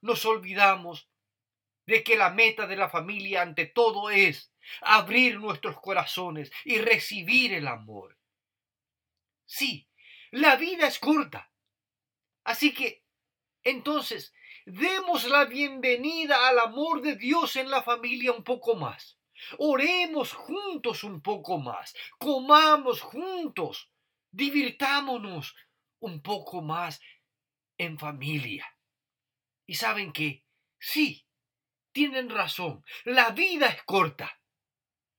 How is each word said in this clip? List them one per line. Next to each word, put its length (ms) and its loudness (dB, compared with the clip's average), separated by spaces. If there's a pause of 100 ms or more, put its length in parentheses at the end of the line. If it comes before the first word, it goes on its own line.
nos 240 -2
olvidamos 840 0 (760)
de 180 4
que 120 4
la 140 4
meta 360 2
de 100 -6
la 120 0
familia 540 -4
ante 240 -4
todo 440 2
es 420 4 (300)
abrir 580 4
nuestros 400 -8
corazones 720 -4 (120)
y 140 0
recibir 760 2
el 120 -4
amor. 520 -12 (1300)
Sí, 420 -6 (420)
la 260 6
vida 300 0
es 120 -2
corta. 520 -2 (920)
Así 300 2
que, 300 -6 (580)
entonces, 720 -4 (340)
demos 580 -2
la 200 6
bienvenida 1040 2
al 100 6
amor 440 0
de 140 -2
Dios 400 0
en 140 -4
la 120 0
familia 500 -2
un 120 -6
poco 320 0
más. 420 -10 (400)
Oremos 760 0
juntos 720 -8
un 180 -12
poco 360 -4
más. 360 -10 (240)
Comamos 840 4
juntos. 880 -8 (400)
Divirtámonos 1200 -2 (460)
un 220 -12
poco 380 -6
más 400 -6 (800)
en 200 -6
familia. 680 -6 (1000)
¿Y 80 -10
saben 380 -4
qué? 320 -6 (340)
Sí, 480 -2 (640)
tienen 360 0
razón. 560 -4 (200)
La 260 4
vida 380 0
es 160 -4
corta. 560 -2 (800)